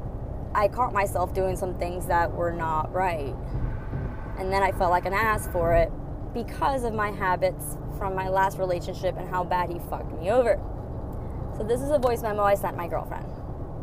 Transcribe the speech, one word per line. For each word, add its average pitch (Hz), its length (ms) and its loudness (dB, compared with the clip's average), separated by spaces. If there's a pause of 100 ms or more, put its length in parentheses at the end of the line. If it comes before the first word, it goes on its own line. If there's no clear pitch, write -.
(540)
I 202 140 6
caught 240 240 0
myself 196 400 2
doing 185 240 2
some 180 180 -2
things 175 320 -2
that 175 260 4
were 170 180 0
not 160 420 -2
right. 165 420 0 (1000)
And 190 160 -2
then 196 100 4
I 190 100 4
felt 180 180 2
like 180 160 4
an 185 60 0
ass 214 360 2
for 170 260 4
it 165 180 6 (420)
because 269 500 0
of 220 80 0
my 208 200 0
habits 185 680 0 (180)
from 190 200 -2
my 190 120 0
last 190 300 4
relationship 180 580 -2
and 180 120 -6
how 180 160 0
bad 175 260 0
he 175 80 -4
fucked 139 340 -6
me 165 180 -2
over. 233 280 4 (1000)
So 226 60 -4
this 233 180 0
is 277 100 -2
a 294 80 4
voice 240 240 2
memo 208 200 0
I 202 120 6
sent 196 220 0
my 170 120 -4
girlfriend. - 420 -4 (520)